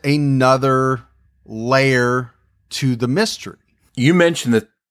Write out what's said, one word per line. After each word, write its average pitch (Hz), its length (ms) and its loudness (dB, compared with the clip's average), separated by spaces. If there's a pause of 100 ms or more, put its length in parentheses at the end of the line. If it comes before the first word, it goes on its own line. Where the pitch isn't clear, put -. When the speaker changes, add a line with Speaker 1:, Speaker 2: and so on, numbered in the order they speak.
Speaker 1:
another 131 1000 0 (420)
layer 123 880 0 (380)
to 127 260 -2
the 120 120 -4
mystery. 190 500 -4 (400)
Speaker 2:
You 135 140 2
mentioned 170 400 2
that 110 160 0 (220)